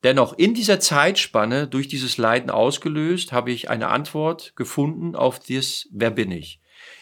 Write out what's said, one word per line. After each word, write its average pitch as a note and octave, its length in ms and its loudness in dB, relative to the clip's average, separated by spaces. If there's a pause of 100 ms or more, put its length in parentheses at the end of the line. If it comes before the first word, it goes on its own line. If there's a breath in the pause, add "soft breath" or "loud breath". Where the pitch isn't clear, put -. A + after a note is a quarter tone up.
Dennoch C3 340 4
in G#3+ 200 4
dieser G#3 240 2
Zeitspanne, C#3+ 880 2
durch C3+ 200 -4
dieses C3 300 -6
Leiden A#2+ 320 2
ausgelöst, D3+ 840 0
habe B2 180 0
ich A#2 180 -6
eine A2 200 -2
Antwort D3+ 640 -2
gefunden D#3 600 -2
auf B2+ 220 2
das, - 540 -6
„Wer A2+ 180 0
bin G#2 220 -2
ich?“ D#2 280 -12 (420 loud breath)